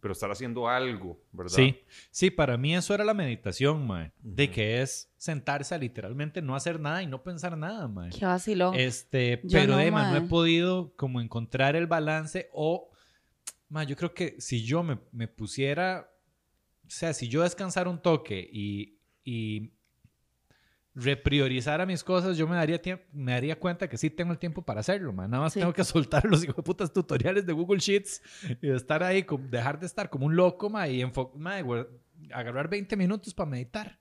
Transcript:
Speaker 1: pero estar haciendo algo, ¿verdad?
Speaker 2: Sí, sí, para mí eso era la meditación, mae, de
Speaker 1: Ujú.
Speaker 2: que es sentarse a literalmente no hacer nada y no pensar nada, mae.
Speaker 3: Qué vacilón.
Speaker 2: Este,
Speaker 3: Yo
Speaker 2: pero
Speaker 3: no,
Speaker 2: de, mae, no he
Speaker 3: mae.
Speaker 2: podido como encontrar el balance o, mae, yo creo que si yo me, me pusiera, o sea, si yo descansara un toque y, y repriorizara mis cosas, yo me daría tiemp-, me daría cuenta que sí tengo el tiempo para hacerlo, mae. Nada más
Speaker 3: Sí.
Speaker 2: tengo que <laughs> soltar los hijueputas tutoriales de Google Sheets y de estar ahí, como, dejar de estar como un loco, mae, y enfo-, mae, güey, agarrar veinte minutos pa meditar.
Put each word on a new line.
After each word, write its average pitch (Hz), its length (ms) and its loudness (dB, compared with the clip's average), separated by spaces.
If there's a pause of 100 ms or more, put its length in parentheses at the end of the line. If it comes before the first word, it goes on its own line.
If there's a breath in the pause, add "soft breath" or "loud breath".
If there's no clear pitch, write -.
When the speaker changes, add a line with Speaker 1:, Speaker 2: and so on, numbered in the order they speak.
Speaker 1:
pero 101 120 -6
estar 98 200 -4
haciendo 117 360 -4
algo, 120 520 -2 (100)
¿verdad? 90 240 -8
Speaker 2:
Sí, 135 240 6 (320 loud breath)
sí, 185 200 2
para 135 280 0
mí 147 160 0
eso 180 180 0
era 202 120 2
la 214 100 2
meditación, 139 720 0
mae, 85 320 -4
de 113 280 0
Speaker 1:
Ujú. 139 60 -2
Speaker 2:
que 113 300 0
es - 340 -8
sentarse 143 600 -4
a - 20 -4
literalmente 135 640 -6
no 135 140 -4
hacer 160 240 -4
nada 156 220 -4
y 185 40 -8
no 131 160 -8
pensar 170 340 -8
nada, 175 300 -6
mae. 92 240 -8
Speaker 3:
Qué 190 160 -2
vacilón. 180 480 2
Speaker 2:
Este, 123 720 0
Speaker 3:
Yo 165 160 6
Speaker 2:
pero 139 140 6
Speaker 3:
no, 135 40 6
Speaker 2:
de, 156 140 6
mae, - 180 4
no - 60 4
he 151 40 4
Speaker 3:
mae. 175 80 -2
Speaker 2:
podido 170 680 4
como 127 240 -2
encontrar 120 560 0
el 170 100 2
balance 156 680 -2
o, 160 380 -2 (800 soft breath)
mae, 151 180 -4
yo 139 100 -4
creo 170 160 -2
que 165 280 -4
si 117 240 -2
yo 147 180 0
me, 147 160 -2 (140)
me 117 160 -6
pusiera, 147 840 -4 (720)
o - 60 -20
sea, 165 240 -4
si 120 140 -6
yo 143 140 2
descansara 180 460 -2
un 175 140 -6
toque 107 500 2
y, 101 460 -6 (260)
y 110 480 -6 (1200)
repriorizara 139 920 2
mis 180 160 -2
cosas, 185 340 2
yo 156 120 2
me 175 80 0
daría 165 260 2
tiemp-, 185 200 -6 (100)
me 135 200 -2
daría 139 260 0
cuenta 175 300 -2
que - 80 -8
sí 156 140 0
tengo 170 220 -2
el 165 60 -2
tiempo 170 240 -6
para 107 180 -4
hacerlo, 180 320 -2
mae. 92 160 -4
Nada 127 160 0
más 160 80 2
Speaker 3:
Sí. 202 80 0
Speaker 2:
tengo 175 120 2
que 185 120 2
<laughs> - 0 -
soltar 151 400 2
los 175 200 6
hijueputas 151 480 -4
tutoriales 180 540 2
de 175 60 -2
Google 175 260 2
Sheets 202 420 0 (400 loud breath)
y 160 60 -4
de 135 100 2
estar 151 260 0
ahí, 185 200 2
como, 139 260 -4
dejar 123 300 -2
de 175 80 -10
estar 185 240 -6
como 135 160 -2
un 156 100 4
loco, 180 320 4
mae, 202 260 -2
y 127 80 0
enfo-, 127 340 -4
mae, 180 260 -6
güey, 120 240 -2 (460)
agarrar 127 360 -4
veinte 202 280 -4
minutos 196 380 0
pa 180 120 -2
meditar. 143 540 -6